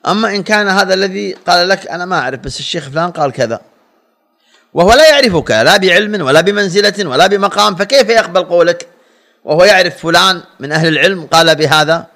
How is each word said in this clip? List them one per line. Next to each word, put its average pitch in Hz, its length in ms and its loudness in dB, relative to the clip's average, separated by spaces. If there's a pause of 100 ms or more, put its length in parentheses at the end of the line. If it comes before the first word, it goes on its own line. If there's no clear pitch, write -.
أما 202 280 -2
إن 196 80 -4
كان 208 240 0
هذا 190 260 0
الذي 190 400 -4
قال 180 360 0
لك: 190 180 -2
"أنا 180 180 -10
ما 180 140 -4
أعرف، 131 200 -6
بس 131 200 -12
الشيخ 147 300 -10
فلان 165 220 -4
قال 147 200 -4
كذا"، 113 300 -4 (1120)
وهو 180 200 2
لا 311 160 6
يعرفك 233 420 0
لا 127 260 2
بعلم 196 440 0
ولا 143 200 2
بمنزلة 202 680 -2
ولا 151 180 2
بمقام، 202 480 0
فكيف 202 340 0
يقبل 185 340 0
قولك 170 440 0 (560)
وهو 160 200 2
يعرف 185 340 2
فلان 170 460 0 (160)
من 143 120 -10
أهل 160 160 0
العلم 160 380 0
قال 160 300 2
بهذا؟ 156 600 0